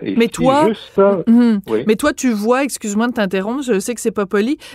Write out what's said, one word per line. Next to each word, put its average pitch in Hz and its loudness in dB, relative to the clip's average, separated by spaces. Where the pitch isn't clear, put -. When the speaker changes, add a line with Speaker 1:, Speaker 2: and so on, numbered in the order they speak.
Speaker 1:
et 95 -4
Speaker 2:
Mais 233 4
Speaker 1:
si - -2
Speaker 2:
toi, 285 2
Speaker 1:
juste - -6
ça, 196 4
Speaker 2:
mhm. 233 4
Speaker 1:
oui. 110 -2
Speaker 2:
Mais 220 4
toi, 294 0
tu - -2
vois, 233 0
excuse-moi 220 -4
de 247 -4
t'interrompre, 208 -4
je 233 0
sais 233 -6
que - -12
c'est 226 -2
pas 202 -4
poli, 214 -2